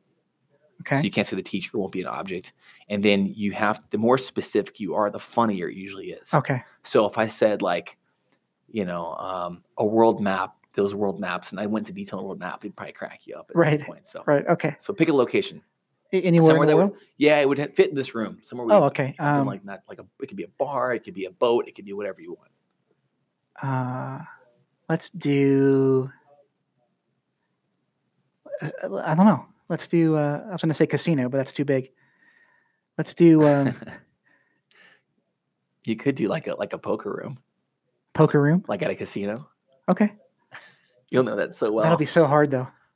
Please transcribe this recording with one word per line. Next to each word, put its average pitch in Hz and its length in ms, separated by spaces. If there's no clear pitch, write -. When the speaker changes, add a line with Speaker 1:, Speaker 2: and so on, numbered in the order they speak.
Speaker 1:
Okay. - 160
Speaker 2:
So 143 60
you 98 80
can't 104 160
say - 80
the 92 80
teacher - 340
won't 92 140
be 92 100
an - 60
object. 87 460
And 104 160
then 101 220
you 101 240
have, 104 300
the 107 80
more 117 180
specific - 600
you 87 160
are, 104 160
the 104 80
funnier 101 500
it - 60
usually 95 320
is. - 260
Speaker 1:
Okay. 139 300
Speaker 2:
So 113 240
if 101 140
I 113 80
said, 107 340
like, 87 360
you 107 160
know, 85 340
um, 87 460
a 120 80
world 113 360
map, 95 340
those 101 200
world 101 280
maps, 90 300
and 95 100
I 107 60
went 104 200
to 95 60
detail 98 260
on 98 60
a - 20
world 95 120
map, 90 260
it'd 98 100
probably 76 160
crack - 340
you - 100
up - 140
at - 60
Speaker 1:
Right. 151 240
Speaker 2:
that - 80
point. - 180
So, - 200
Speaker 1:
Right. 143 220
Okay. 165 300
Speaker 2:
so - 140
pick 156 160
a 156 60
location. 113 480
Speaker 1:
A-, 190 100
anywhere 165 280
Speaker 2:
Somewhere 156 140
Speaker 1:
in 151 40
the 151 60
Speaker 2:
that 156 40
Speaker 1:
world? 196 140
Speaker 2:
would, - 80
yeah, 147 220
it 143 80
would 139 120
ha-, 147 140
fit 185 180
in 151 40
this 131 180
room. 107 280
Somewhere 123 260
we 208 60
Speaker 1:
Oh, 190 100
okay. 139 340
Speaker 2:
something 147 240
Speaker 1:
Um, 135 60
Speaker 2:
like 98 160
that, 98 240
like 98 120
a, 92 60
it 135 60
could - 80
be - 80
a - 60
bar, 131 340
it 110 120
could 98 80
be 92 120
a 90 60
boat, 120 380
it - 60
could 101 100
be 101 80
whatever 98 260
you 87 140
want. - 180
Speaker 1:
Uh, 131 580
let's 165 220
do, 139 1000
uh, 151 80
I 156 120
don't 180 100
know. 165 200
Let's - 180
do, 165 280
uh, 147 320
I 214 40
was 175 100
gonna 160 120
say 151 140
casino, 143 420
but 127 80
that's 131 160
too 143 120
big. 135 260
Let's - 160
do, 160 340
um, 143 320
Speaker 2:
<laughs> - 60
You 113 100
could 135 200
do, 113 120
like, - 200
a, 101 80
like, - 180
a - 60
poker 98 340
room. - 240
Speaker 1:
Poker 151 280
room? 156 260
Speaker 2:
Like 104 140
at - 80
a 95 60
casino. 104 520
Speaker 1:
Okay. 208 260
Speaker 2:
You'll 127 120
know 107 120
that 95 180
so - 180
well. 110 120
Speaker 1:
That'll 165 140
be 151 80
so 165 200
hard, 147 240
though, 131 180